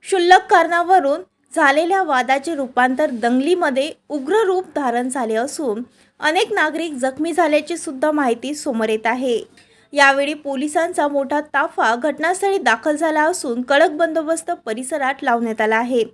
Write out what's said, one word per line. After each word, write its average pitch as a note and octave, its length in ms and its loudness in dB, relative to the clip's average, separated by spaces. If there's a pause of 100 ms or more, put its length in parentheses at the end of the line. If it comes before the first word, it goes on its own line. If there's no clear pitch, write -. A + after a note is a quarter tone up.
क्षुल्लक F4+ 480 4
कारणावरून E4+ 680 4 (360)
झालेल्या E4 480 2
वादाचे C4+ 520 0
रूपांतर B3+ 540 0
दंगलीमध्ये C4+ 800 0 (180)
उग्र C#4+ 260 -2 (100)
रूप F#4 200 0 (100)
धारण B3 340 -2
झाले A#3+ 260 -4
असून B3 480 -4 (360)
अनेक F#4 340 0
नागरिक D#4+ 400 -2
जखमी C4+ 400 -4
झाल्याची D#4+ 440 0
सुद्धा D4+ 340 -4
माहिती C4 420 0
समोर A3+ 360 -4
येत A3 160 -2
आहे. B3 360 -2 (500)
यावेळी C#4 420 4
पोलिसांचा D4+ 760 -2
मोठा C#4+ 340 -2
ताफा C#4+ 540 0
घटनास्थळी D#4+ 640 -2
दाखल D4+ 380 0
झाला D#4 280 0
असून D4+ 380 -2
कडक C#4+ 280 4
बंदोबस्त D#4+ 640 -2 (140)
परिसरात B3+ 560 -4
लावण्यात A#3 400 0
आला A3 160 2
आहे. A#3+ 260 0 (100)